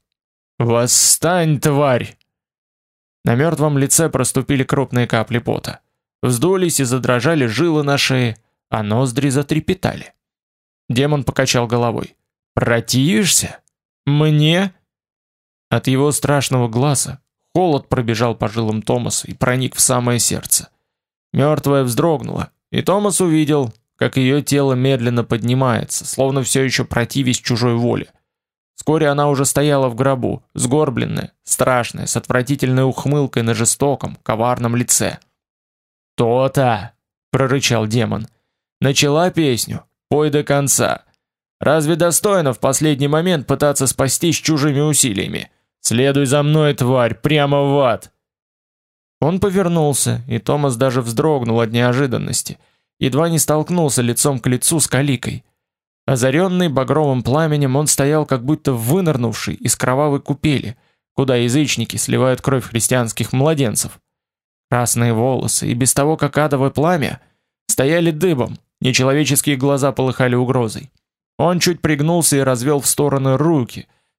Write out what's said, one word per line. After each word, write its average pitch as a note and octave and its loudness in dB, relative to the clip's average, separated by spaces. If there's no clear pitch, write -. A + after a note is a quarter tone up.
«Восстань, C#3 2
тварь!» C#3 0
На A#2+ 2
мертвом D3+ 0
лице C#3 2
проступили C3 0
крупные B2 -2
капли A#2 -2
пота. - -6
Вздулись D#3+ 0
и C#3 0
задрожали B2+ 0
жилы D3+ 0
на C#3+ 0
шее, B2+ 0
а A2 -2
ноздри A#2+ 0
затрепетали. D#3 -4
Демон C#3 0
покачал B2+ 0
головой. A#2 -2
«Противишься? C3 0
Мне?» D#3 2
От A#2 -2
его C3+ 2
страшного C3 0
глаза B2+ -2
холод E3+ 0
пробежал A#2 0
по - -2
жилам A2 -2
Томаса B2 -2
и - -12
проник B2 -2
в - -2
самое B2 0
сердце. - -4
Мертвая C#3 2
вздрогнула, A#2+ -2
и - -2
Томас G3+ 0
увидел, D3+ 2
как B2 -2
ее C3 2
тело C#3 2
медленно B2 0
поднимается, A#2+ -2
словно C3+ -2
все C3+ 0
еще C3 0
противясь B2 -2
чужой A#2+ 0
воле. A#2 -2
Вскоре D#3 0
она D3 2
уже C#3 2
стояла C#3+ 2
в A#2 -8
гробу, B2 -2
сгорбленная, A#2+ -2
страшная, - -2
с - -4
отвратительной B2+ 0
ухмылкой C3 -2
на A#2 0
жестоком, A#2+ -2
коварном A#2+ 0
лице. A#2+ -2
«То-то!» B2 0
прорычал B2 0
демон. G#2+ -2
«Начала D3 2
песню? C3 -2
Пой D3+ 0
до D3 0
конца. C#3 0
Разве D#3 2
достойно E3+ 2
в - -14
последний C#3+ 0
момент D#3+ 0
пытаться C#3+ 0
спастись C3+ 0
чужими D3 0
усилиями? C3 -2
Следуй C3+ 2
за C#3 2
мной, D3+ 2
тварь, B2 2
прямо C#3+ 2
в C#3+ 2
ад!» A#2+ 0
Он E3+ 0
повернулся, E3+ 0
и A#2 -4
Томас C#3+ -2
даже B2+ 0
вздрогнул A#2 0
от A2+ -2
неожиданности, A#2+ -2
едва C#3 0
не E3 0
столкнулся D3+ 0
лицом A#2+ 0
к - -4
лицу B2+ 0
с - 0
Каликой. C3+ -2
Озаренный E3 2
багровым C3 0
пламенем, C#3+ 0
он D3 0
стоял, D3 0
как B2+ -2
будто D3 0
вынырнувший B2 -2
из - -4
кровавой C#3 0
купели, C3+ -2
куда C3 2
язычники A#2+ 0
сливают B2 0
кровь C3 0
христианских A#2 -2
младенцев. C3+ 0
Красные A#2+ 0
волосы, A#2 -2
и A2+ 0
без B2 0
того, D3+ 0
как C#3+ -2
адовое C#3 0
пламя, D#3 -2
стояли E3 2
дыбом, D3+ -2
нечеловеческие C3+ 2
глаза C#3 0
полыхали B2+ 0
угрозой. B2 -2
Он E3+ 0
чуть F3 0
пригнулся D#3 2
и - 2
развел C3 0
в - -4
стороны C3+ 0
руки, D3 0